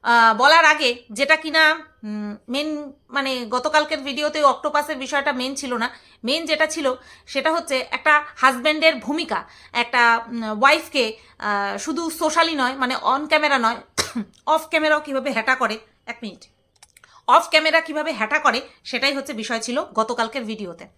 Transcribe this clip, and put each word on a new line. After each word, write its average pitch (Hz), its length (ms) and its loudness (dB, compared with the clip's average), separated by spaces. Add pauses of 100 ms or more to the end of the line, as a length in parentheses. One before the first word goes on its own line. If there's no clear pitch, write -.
আহ, 226 340 6
বলার 311 280 8
আগে 294 460 4
যেটা 277 240 2
কিনা, 311 440 2 (240)
উম, 208 320 -8 (140)
মেন, 294 440 -6 (160)
মানে 262 400 -4
গতকালকের 302 480 0
ভিডিওতে 294 460 -4
অক্টোপাসের 294 540 2
বিষয়টা 277 340 -2
মেন 254 240 -6
ছিল 247 220 -6
না। 233 120 -2 (340)
মেন 302 220 -2
যেটা 302 200 2
ছিল 294 300 -2 (300)
সেটা 277 260 -2
হচ্ছে 320 400 -2
একটা 294 320 2 (120)
হাজব্যান্ডের 302 600 2
ভূমিকা, 240 480 -6 (300)
একটা, 233 540 2
উম, 233 160 -8 (180)
ওয়াইফকে, 277 560 2 (220)
আহ, 202 380 -4
শুধু 320 320 -6
সোশ্যালি 330 460 0
নয়, 262 180 -2
মানে 262 220 -4
on 285 320 -2
camera 302 300 2
নয়, 233 180 0 (220)
<coughs> - 500 -8
অফ 311 220 0
ক্যামেরাও 302 300 2
কীভাবে 277 320 -4
হ্যাটা 226 240 0
করে, 220 240 -2 (260)
এক - 180 -12
মিনিট, 196 220 -14 (840)
অফ 320 220 6
ক্যামেরা 320 320 2
কীভাবে 311 300 -6
হ্যাটা 240 280 -2
করে 262 220 0 (220)
সেটাই 269 300 -2
হচ্ছে 277 200 -8
বিষয় 226 260 -6
ছিল 240 220 -4 (120)
গতকালকের 233 500 -4
ভিডিওতে। 196 440 -10 (100)